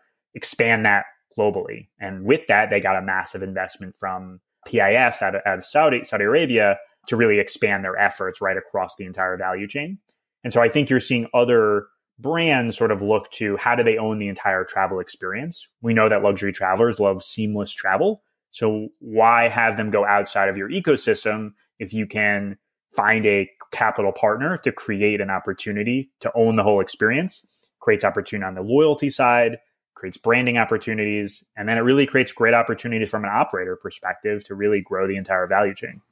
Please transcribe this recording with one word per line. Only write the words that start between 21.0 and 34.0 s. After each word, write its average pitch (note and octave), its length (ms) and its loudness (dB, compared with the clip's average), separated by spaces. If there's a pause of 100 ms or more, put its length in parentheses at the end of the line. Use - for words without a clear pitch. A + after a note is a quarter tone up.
if G2 140 -10
you A2 140 -4
can G#2 500 -2 (400)
find G#2+ 300 2
a G2+ 240 2 (200)
capital G#2 420 0
partner B2 460 0
to B2+ 140 -2
create G#2 480 -2
an G2 80 -2
opportunity G#2 800 -4 (100)
to - 140 -6
own A2+ 220 4
the G#2 60 2
whole G2+ 180 4
experience? B2 640 -2 (320)
Creates G#2+ 240 2
opportunity G2 460 -2
on F#2 60 -10
the F#2 80 -8
loyalty C#3+ 480 2
side, A#2+ 480 2 (360)
creates F#2 220 -12
branding A#2+ 400 2
opportunities, G#2+ 880 -2 (100)
and G#2 140 -8
then A2+ 80 0
it A2+ 60 0
really C3+ 240 4
creates C3 260 0
great A#2 220 2
opportunity A#2 500 0
from G#2+ 200 -6
an G2 60 -6
operator F#2+ 460 -2
perspective G#2 680 -6